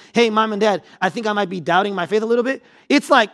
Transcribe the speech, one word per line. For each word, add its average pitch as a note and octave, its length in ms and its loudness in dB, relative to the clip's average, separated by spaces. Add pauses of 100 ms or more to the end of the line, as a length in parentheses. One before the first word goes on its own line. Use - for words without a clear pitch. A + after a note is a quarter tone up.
(140)
"Hey, A#3 160 2
Mom A3 220 0
and G3+ 80 -4
Dad, G#3 220 0 (200)
I F#3 80 0
think A3 160 -8
I G#3 80 -2
might G3+ 160 -2
be F#3+ 100 -8
doubting F#3 340 0
my F3 120 -4
faith G#3+ 160 -2
a A3 40 -4
little A#3 180 0
bit," C4 180 -4 (260)
it's C#4+ 220 2
like A#3+ 240 4